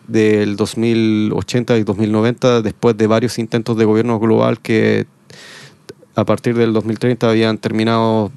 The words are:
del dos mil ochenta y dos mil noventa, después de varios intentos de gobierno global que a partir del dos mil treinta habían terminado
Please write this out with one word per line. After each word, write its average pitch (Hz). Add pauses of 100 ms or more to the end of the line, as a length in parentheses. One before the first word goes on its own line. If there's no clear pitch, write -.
del 107
dos 104
mil 110
ochenta 113
y 107
dos 101
mil 107
noventa, 117
después 107
de 107
varios 113
intentos 113
de 113
gobierno 110
global 113
que 110 (1080)
a 107
partir 113
del 117
dos 110
mil 110
treinta 120
habían 110
terminado 110